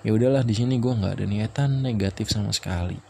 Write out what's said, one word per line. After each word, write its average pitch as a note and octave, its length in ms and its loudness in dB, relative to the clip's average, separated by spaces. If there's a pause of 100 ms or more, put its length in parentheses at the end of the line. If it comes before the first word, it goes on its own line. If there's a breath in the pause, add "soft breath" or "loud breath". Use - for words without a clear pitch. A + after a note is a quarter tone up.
Ya A2 160 0
udahlah, C3 240 4
di A2+ 160 2
sini B2 240 2
gue B2 80 2
nggak G2 320 0
ada G2 80 -2
niatan C3 560 0
negatif G#2 480 -2
sama G#2 160 -2
sekali. F#2 480 -4 (120)